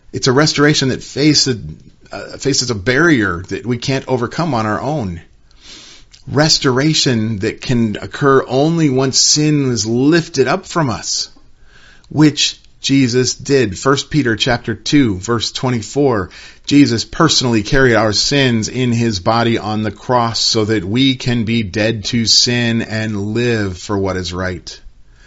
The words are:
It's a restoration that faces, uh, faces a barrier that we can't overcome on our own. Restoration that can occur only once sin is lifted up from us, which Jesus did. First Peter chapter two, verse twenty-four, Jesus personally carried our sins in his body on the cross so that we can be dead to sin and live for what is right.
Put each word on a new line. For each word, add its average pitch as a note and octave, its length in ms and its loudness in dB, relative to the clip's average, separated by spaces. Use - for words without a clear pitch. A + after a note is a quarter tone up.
It's - 140 -4
a C3 60 2
restoration D3 580 2
that G2 120 -6
faces, C#3 540 0
uh, - 240 -14
faces C3 340 -2
a A#2+ 40 0
barrier G#2+ 760 2
that F#2+ 160 -8
we A#2+ 140 -2
can't C3+ 280 -4
overcome B2+ 460 -2
on A2 140 -2
our G2+ 160 -2
own. A2 400 -4
Restoration C3 1120 0
that G#2 240 -4
can A#2 340 0
occur C3+ 500 2
only D#3 440 2
once C3 280 0
sin D3 540 2
is G#2+ 140 -2
lifted C#3 600 2
up F3 200 -2
from D#3 240 -2
us, - 400 -6
which - 480 2
Jesus B2+ 520 2
did. B2 440 0
First C3+ 320 0
Peter B2 240 2
chapter A#2 400 -2
two, A#2 420 2
verse G#2 360 -4
twenty-four, B2 800 -2
Jesus B2 380 4
personally A#2+ 580 0
carried C3 320 4
our G#2+ 180 2
sins A#2+ 560 0
in B2 220 -2
his A#2 300 0
body A#2 360 0
on G#2+ 280 -4
the G#2 80 -4
cross A#2 480 -2
so A2+ 240 0
that G#2 200 -2
we B2+ 300 0
can A#2+ 300 -2
be A2+ 180 -2
dead G#2+ 440 -2
to A2+ 200 -2
sin A#2 560 2
and G#2+ 520 -4
live A2 440 -2
for G#2 180 -6
what F#2+ 200 -2
is F2+ 160 -6
right. F2+ 480 -8